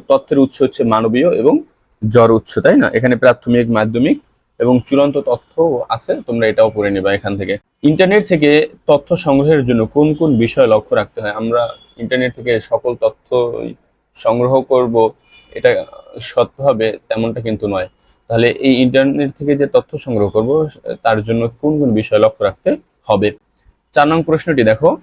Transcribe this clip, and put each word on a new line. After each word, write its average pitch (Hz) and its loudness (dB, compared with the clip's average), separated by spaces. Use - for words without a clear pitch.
তথ্যের 139 0
উৎস - -6
হচ্ছে 131 -2
মানবীয় 113 0
এবং 139 2
জড় 113 4
উৎস, - -4
তাই 185 4
না? 143 2
এখানে 123 2
প্রাথমিক, 120 2
মাধ্যমিক 117 0
এবং 123 2
চূড়ান্ত 139 2
তথ্য - -6
আছে, - -6
তোমরা 117 -2
এটাও 110 2
পড়ে 104 -2
নিবা 98 -2
এখান 101 -6
থেকে। 95 -4
ইন্টারনেট 185 2
থেকে 147 2
তথ্য 143 2
সংগ্রহের 143 2
জন্য 117 2
কোন 147 4
কোন 156 0
বিষয় 123 0
লক্ষ্য 107 0
রাখতে - -8
হয়? 104 -6
আমরা 113 -2
ইন্টারনেট 127 -2
থেকে 120 -4
সকল 120 -2
তথ্য - -4
সংগ্রহ 123 -2
করব, 123 0
এটা 113 0
সত্য - -2
হবে 113 0
তেমনটা 113 -4
কিন্তু 110 -6
নয়। 92 -6
তাহলে 117 2
এই 131 4
ইন্টারনেট 135 0
থেকে 143 -2
যে 139 0
তথ্য 123 -2
সংগ্রহ 107 -2
করব, 110 -2
তার 110 0
জন্য 117 -2
কোন 147 0
কোন 139 0
বিষয় 107 0
লক্ষ্য 110 0
রাখতে 98 -2
হবে? 196 0
চার 147 4
নং 160 0
প্রশ্নটি 156 -2
দেখো, 139 2